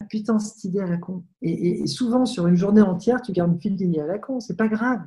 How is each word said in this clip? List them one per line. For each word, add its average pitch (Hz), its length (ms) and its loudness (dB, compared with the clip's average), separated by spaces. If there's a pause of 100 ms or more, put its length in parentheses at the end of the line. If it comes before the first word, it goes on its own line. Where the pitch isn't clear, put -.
Putain, 214 300 0
cette - 240 -8
idée 190 160 -2
à 185 80 -4
la 175 100 0
con. » 175 260 -10 (180)
Et, 170 100 -2
et, 170 320 0
et 147 40 -2
souvent, 247 380 0
sur 180 220 -2
une 175 80 6
journée 202 260 6
entière, 208 400 2
tu 202 100 -8
gardes 175 220 2
une 170 80 -4
file 208 140 -2
d'idées 175 240 0
à 147 80 -4
la 190 100 -4
con. 254 220 -6
C'est 196 180 -10
pas 220 100 2
grave. 220 400 0